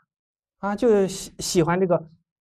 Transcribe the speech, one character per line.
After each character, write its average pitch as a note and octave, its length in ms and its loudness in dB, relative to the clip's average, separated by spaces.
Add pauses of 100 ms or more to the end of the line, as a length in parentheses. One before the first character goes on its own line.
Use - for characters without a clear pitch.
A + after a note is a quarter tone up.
(580)
啊， G3+ 180 -6
就 G#3 300 2
喜-， - 320 -12
喜 - 240 0
欢 E3+ 160 0
这 F#3+ 80 2
个 D#3+ 220 0 (320)